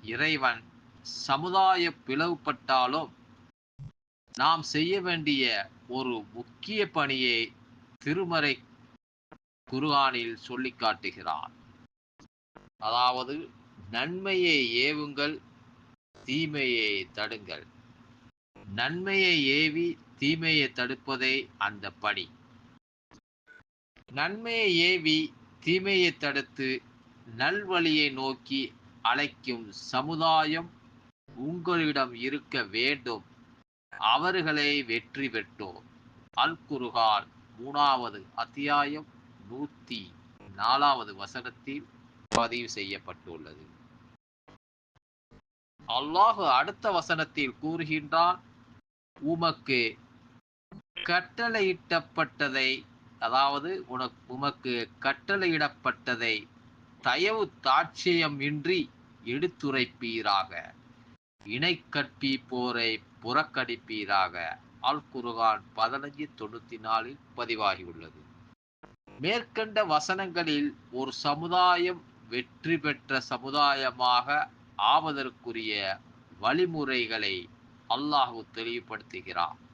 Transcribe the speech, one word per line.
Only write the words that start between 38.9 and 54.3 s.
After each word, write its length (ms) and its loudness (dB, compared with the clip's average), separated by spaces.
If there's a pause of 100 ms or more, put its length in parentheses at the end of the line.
நூத்தி 640 -12 (400)
நாலாவது 600 2
வசனத்தில் 720 -10 (400)
பதிவு 400 0
செய்யப்பட்டுள்ளது. 960 -10 (2250)
அல்லாஹ் 640 4
அடுத்த 400 2
வசனத்தில் 720 -2
கூறுகின்றான், 800 0 (800)
"உமக்கு 800 0 (1000)
கட்டளையிட்டப்பட்டதை, 1900 0 (320)
அதாவது 680 0
உனக்-, 380 -6
உமக்கு 640 -4 (100)